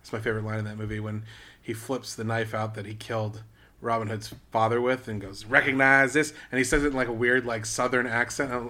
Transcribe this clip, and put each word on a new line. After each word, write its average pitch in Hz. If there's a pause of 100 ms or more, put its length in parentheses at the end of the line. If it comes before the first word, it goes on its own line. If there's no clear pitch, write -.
That's -
my 113
favorite 110
line 107
in 107
that 107
movie, 107
when 107 (360)
he -
flips 113
the 117
knife 113
out 110
that 107
he 107
killed 110 (380)
Robin 117
Hood's 107 (180)
father 113
with 127
and 107
goes, 98
Recognize 135
this. 151 (180)
And 127
he 131
says 143
it 147
in, 143
like, 127
a 120
weird, 123
like, 113
Southern 123
accent, 123
uh 123